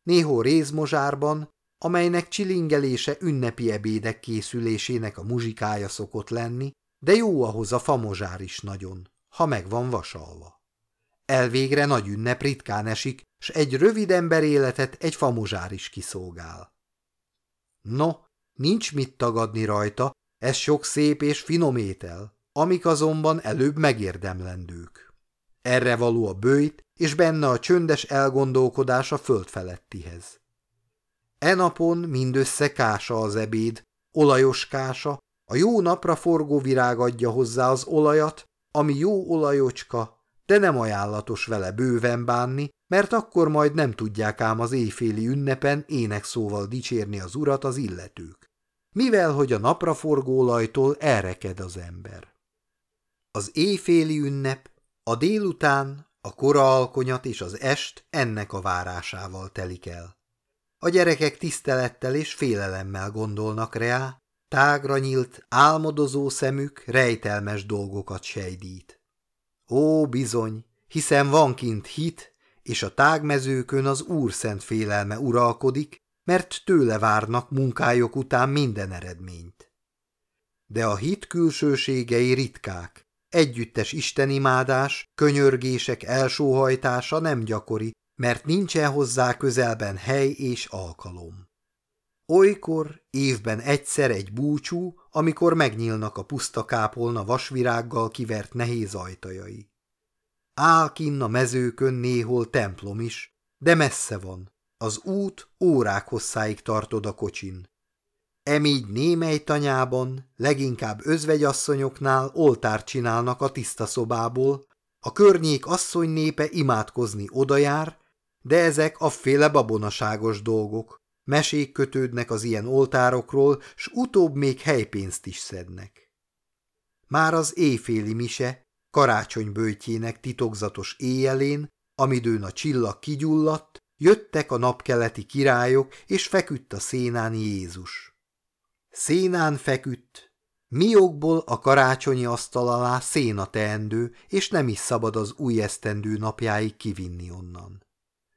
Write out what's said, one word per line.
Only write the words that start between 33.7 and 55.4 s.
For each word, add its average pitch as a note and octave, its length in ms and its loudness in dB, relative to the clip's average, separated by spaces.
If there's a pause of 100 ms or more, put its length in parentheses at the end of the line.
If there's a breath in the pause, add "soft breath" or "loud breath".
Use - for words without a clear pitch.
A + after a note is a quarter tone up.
olajos C3+ 580 4
kása, C3+ 500 -6 (320)
a A#2 60 -2
jó G#3+ 240 4
napra F3 360 2
forgó D3+ 420 2
virág B2+ 400 2
adja B2 320 0
hozzá B2 400 2
az C3 140 0
olajat, D3+ 600 2 (300)
ami D3 200 2
jó F#3 360 0
olajocska, C#3 920 -2 (220)
de G3+ 120 6
nem F3 200 4
ajánlatos G#2 680 -4
vele G2 260 -4
bőven A#2+ 520 0
bánni, B2+ 440 -2 (180)
mert G3+ 260 2
akkor G3+ 360 2
majd D3+ 260 2
nem D3 180 0
tudják G#2+ 480 -4
ám A2+ 200 0
az A#2 120 -2
éjféli A2+ 540 -2
ünnepen C#3 600 -2
énekszóval G#2 800 -4
dicsérni G#2+ 540 -4
az F#2 140 -12
urat C#3 300 -2
az B2+ 120 -4
illetők. F2 720 -10 (500)
Mivel G#3 360 4
hogy C#3 200 2
a A2 60 2
napraforgó C#3 800 0
olajtól B2+ 600 2
elreked F#2+ 640 -2
az F2+ 160 -10
ember. F2+ 580 -16 (960)
Az G#2 220 -6
éjféli E3 680 2
ünnep, C#3 520 -4 (320)
a A2+ 140 0
délután, D3 920 0 (140)